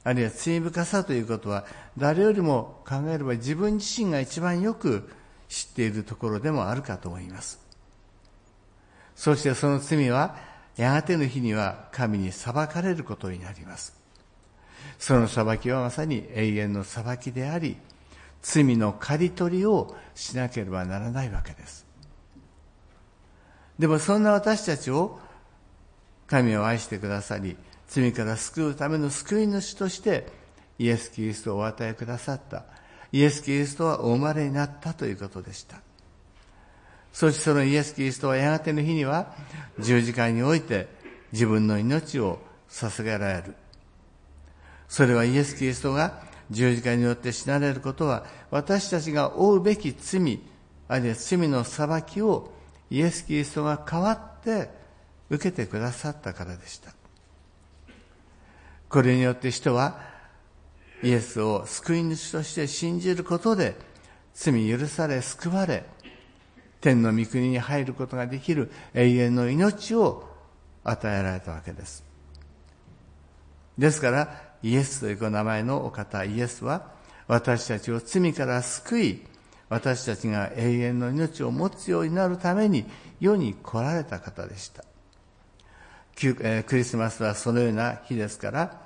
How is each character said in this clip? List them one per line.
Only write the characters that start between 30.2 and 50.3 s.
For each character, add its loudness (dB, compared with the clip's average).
イ 2
エ 4
ス・ -8
キ -6
リ -2
ス -12
ト -2
を -2
お 0
与 -6
え -6
く -10
だ -6
さ -6
っ -8
た。 -10
イ 6
エ 8
ス・ -4
キ -2
リ 2
ス -8
ト 0
は 0
お 2
生 4
ま 0
れ -2
に -4
な 0
っ -4
た -6
と -6
い -2
う -8
こ -10
と -12
で -14
し -16
た。 -20
そ 4
し 0
て、 -6
そ 4
の 4
イ 4
エ 4
ス・ -6
キ -2
リ 0
ス -8
ト 0
は 2
や 2
が 0
て -2
の 0
日 0
に 0
は -2
十 4
字 0
架 2
に 2
お 4
い 4
て -2
自 2
分 4
の 2
命 0
を 0
捧 -6
げ 0
ら 0
れ -6
る。 -12
そ 4
れ 6
は、 6
イ 4
エ 4
ス・ -8
キ -2
リ 0
ス -10
ト 0
が -2
十 4
字 -2
架 2
に 4
よ 4
っ -2
て -6
死 -8
な 2
れ 2
る -4
こ -4
と -2
は、 -2
私 0
た 0
ち -4
が 0
負 6
う 0
べ 4
き -4
罪、 0